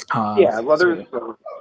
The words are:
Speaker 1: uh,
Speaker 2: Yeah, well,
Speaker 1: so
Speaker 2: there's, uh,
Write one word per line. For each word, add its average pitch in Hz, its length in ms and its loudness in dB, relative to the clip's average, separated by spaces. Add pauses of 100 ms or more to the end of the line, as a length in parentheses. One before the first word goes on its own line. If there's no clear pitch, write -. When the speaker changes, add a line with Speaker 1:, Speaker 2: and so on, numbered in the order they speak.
(140)
Speaker 1:
uh, 107 240 -2
Speaker 2:
Yeah, 113 220 4
well, 151 180 2
Speaker 1:
so 175 160 4
Speaker 2:
there's, - 180 -8
uh, 117 200 -8 (280)